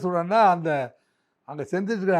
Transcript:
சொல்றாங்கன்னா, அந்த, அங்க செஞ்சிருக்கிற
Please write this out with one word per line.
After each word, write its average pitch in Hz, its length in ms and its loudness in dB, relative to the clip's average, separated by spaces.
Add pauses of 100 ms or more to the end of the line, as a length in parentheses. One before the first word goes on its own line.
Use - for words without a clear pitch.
சொல்றாங்கன்னா, 180 360 0 (140)
அந்த, 165 140 -4 (800)
அங்க 147 120 -10 (100)
செஞ்சிருக்கிற 190 460 0